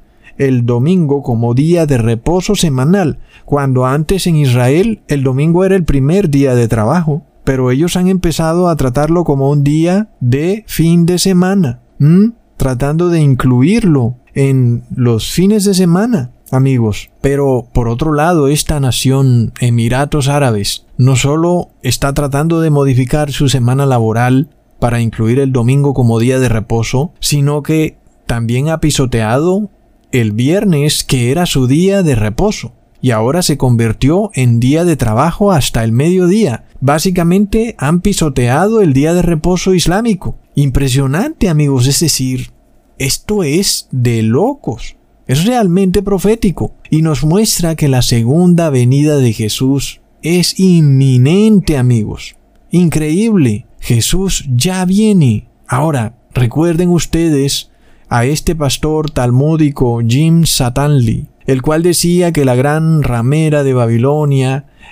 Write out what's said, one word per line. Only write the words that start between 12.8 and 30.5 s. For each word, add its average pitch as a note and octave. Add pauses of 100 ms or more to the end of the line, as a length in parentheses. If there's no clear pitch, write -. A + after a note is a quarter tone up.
de E3+
incluirlo C3+ (160)
en C3 (120)
los A#2+
fines G3
de G3+
semana, F3+ (200)
amigos. C3 (100)
Pero, C#3
por A#2
otro D3+
lado, D3+
esta D3+
nación, C3
Emiratos B2+
Árabes, B2+ (100)
no C3
solo E3 (140)
está C#3
tratando D3+
de D#3+
modificar C#3
su C3+
semana C3
laboral B2 (300)
para A#2+
incluir A2+
el C#3
domingo C#3
como A#2
día C3
de B2+
reposo, A#2
sino D3
que D#3 (260)
también A#2+
ha D#3+
pisoteado C#3+ (440)
el A2+
viernes, D3+